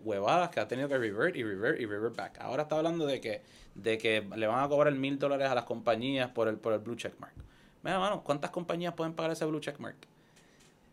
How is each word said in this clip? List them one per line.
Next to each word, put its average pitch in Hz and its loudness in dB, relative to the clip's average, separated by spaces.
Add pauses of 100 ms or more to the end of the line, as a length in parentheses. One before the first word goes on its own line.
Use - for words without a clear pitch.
huevadas 110 2
que 117 -2
ha 104 0
tenido 131 -2
que 139 2
revert 117 0
y 135 -4
revert 107 0
y 120 -2
revert 107 -2
back. - -8
Ahora 123 -2
está 156 0
hablando 165 0
de 135 0
que, 107 -4 (320)
de 110 0
que 110 2
le 110 0
van 123 4
a 143 0
cobrar 147 6
mil 135 0
dólares 139 2
a 131 2
las 120 0
compañías 123 0
por 113 2
el, 107 0
por 110 0
el 104 2
blue 110 -6
check - -8
mark. - -16 (480)
Mira, 180 0
mano, 190 0
¿cuántas 147 -2
compañías 170 -2
pueden 165 -2
pagar 165 0
ese 160 -2
blue 156 0
check 147 -6
mark? - -10 (960)